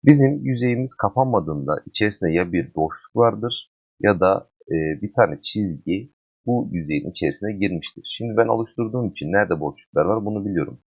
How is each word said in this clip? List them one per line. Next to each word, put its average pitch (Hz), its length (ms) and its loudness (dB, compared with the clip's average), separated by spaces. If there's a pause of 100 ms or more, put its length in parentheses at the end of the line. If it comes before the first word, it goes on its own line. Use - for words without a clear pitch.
Bizim 143 420 6
yüzeyimiz 123 500 -2
kapanmadığında 78 880 0
içerisinde 104 460 -2
ya 87 220 0
bir 80 220 -2
boşluk - 400 -4
vardır 113 560 0 (280)
ya 101 200 4
da, 92 300 2 (180)
e, 76 80 -4 (260)
bir 104 120 -8
tane 90 280 2
çizgi 98 720 -4 (320)
bu 120 260 0
yüzeyin 76 400 -4
içerisine 90 420 -4
girmiştir. 92 640 -4
Şimdi 113 200 -4
ben 113 100 4
oluşturduğum 113 640 -2
için 78 220 -8
nerede 92 280 2
boşluklar 76 460 -2
var 104 200 0
bunu 104 200 -4
biliyorum. 87 360 -4 (120)